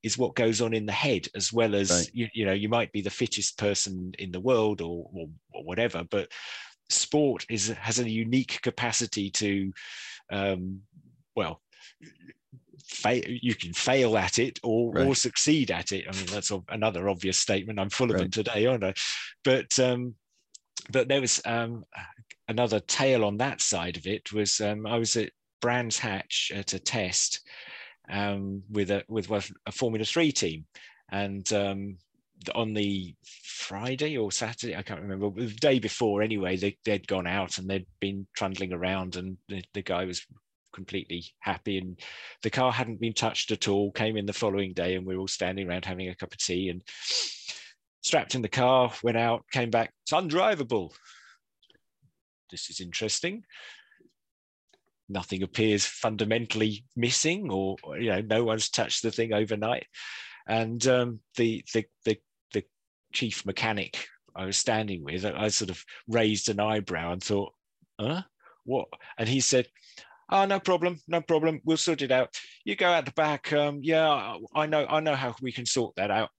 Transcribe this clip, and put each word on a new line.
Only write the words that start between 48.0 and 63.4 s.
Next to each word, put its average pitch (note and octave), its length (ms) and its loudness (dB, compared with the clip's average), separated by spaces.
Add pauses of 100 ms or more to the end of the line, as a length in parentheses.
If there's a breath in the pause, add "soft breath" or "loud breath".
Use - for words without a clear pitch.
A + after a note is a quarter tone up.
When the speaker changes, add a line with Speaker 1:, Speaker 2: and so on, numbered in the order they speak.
Speaker 1:
strapped - 340 0
in B2 60 0
the G#2 60 -2
car, B2+ 440 6 (100)
went A2+ 140 2
out, A#2 340 2
came A#2+ 200 0
back, A2+ 220 2 (120)
"It's - 80 -2
undrivable." D#3 800 2 (1600 loud breath)
This F2 200 -10
is E2 80 -10
interesting. A2 640 -4 (1700 loud breath)
Nothing G2 340 -4
appears G#2 440 2
fundamentally A2 1000 0 (100)
missing, D#3 560 0
or, F#2+ 320 0
or, D2+ 160 -10
you A2+ 120 0
know, G#2 100 2
no A2 240 2
one's A2 240 0
touched - 340 0
the A2+ 80 0
thing A2+ 220 0
overnight. G#2+ 540 0 (640 loud breath)
And, A2+ 380 0
um, B2 340 4 (160)
the, A2+ 360 2
the, A2 120 2 (200)
the, A2 140 2 (340)
the G2+ 120 -2 (480)
chief - 340 -2